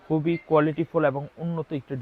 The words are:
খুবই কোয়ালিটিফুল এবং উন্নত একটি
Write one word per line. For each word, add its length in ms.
খুবই 280
কোয়ালিটিফুল 520
এবং 120
উন্নত 260
একটি 220